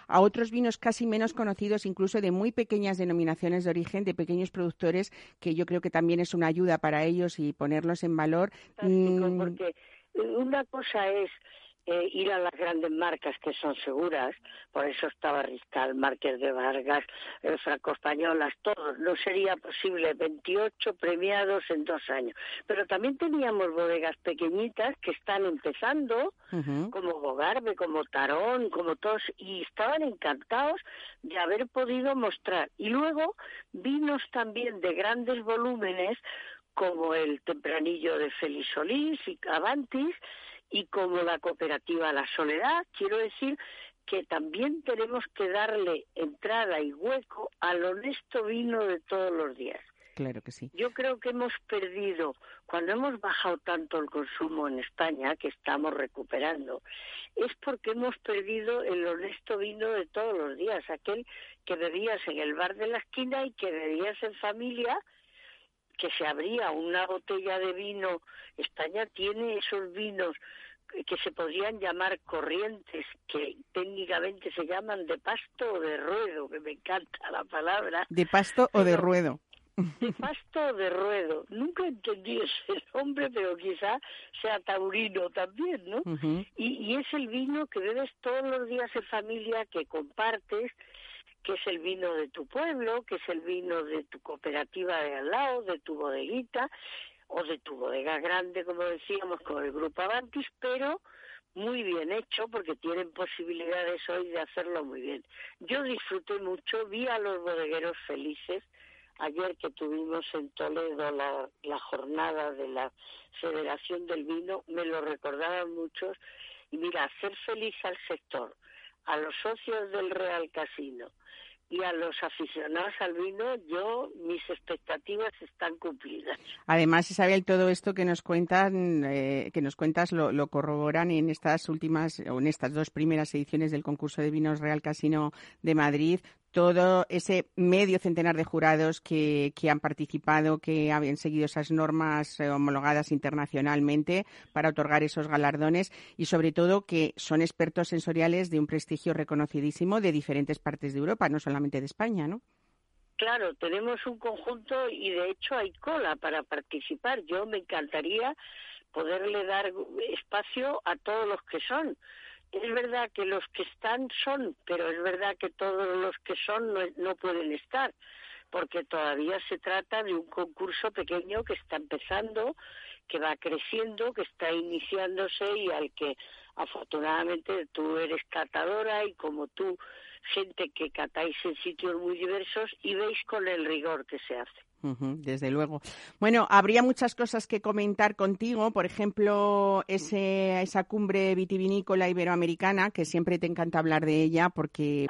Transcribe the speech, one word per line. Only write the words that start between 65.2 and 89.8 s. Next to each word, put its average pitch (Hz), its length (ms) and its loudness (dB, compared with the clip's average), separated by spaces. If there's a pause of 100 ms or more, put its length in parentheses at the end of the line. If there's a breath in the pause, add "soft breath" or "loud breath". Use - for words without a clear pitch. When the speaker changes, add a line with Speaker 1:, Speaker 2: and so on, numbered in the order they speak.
Speaker 2:
que 175 200 -4
se 165 100 -2
abría 175 440 0
una 170 360 0
botella 190 520 -2
de 185 140 0
vino. 190 480 -4 (340 loud breath)
España 175 520 -4
tiene 214 500 -4
esos 196 340 -4
vinos 190 440 -4 (680 loud breath)
que 175 120 -4
se - 140 -4
podrían 190 480 -2
llamar 185 420 0
corrientes, 170 840 -4 (220)
que 147 300 -4 (160)
técnicamente 185 800 -4
se 170 120 -4
llaman 190 400 -4
de 156 140 -2
pasto - 540 -4
o 180 60 -2
de 156 180 -2
ruedo, 160 520 -4
que 156 120 -10
me 151 100 -10
encanta - 600 -6
la 180 120 -4
palabra. 180 680 -2
Speaker 1:
¿De 170 160 2
pasto 196 460 4
o 202 120 6
de 180 80 8
Speaker 2:
Pero 170 120 6
Speaker 1:
ruedo? 175 360 4 (360)
Speaker 2:
de 185 380 0
pasto - 540 -6
o 262 60 2
de 190 160 0
ruedo. 180 600 0
Nunca 320 360 -2
entendí 233 560 -4
ese - 400 -4 (120)
nombre, 277 360 0
pero 190 260 0
quizá 190 440 -2 (420 loud breath)
sea 214 200 0
taurino 196 680 0
también, 202 560 -4
¿no? 196 140 -6
Speaker 1:
Ujú. 165 460 -2 (100)
Speaker 2:
Y, 226 120 -4 (240)
y 247 40 2
es 277 180 -2
el 277 140 -2
vino 269 400 -2
que - 120 -6
bebes 233 300 -2 (120)
todos 254 280 0
los 254 180 -2
días 240 280 -2
en 226 80 -2
familia, 220 640 -4
que 160 180 -4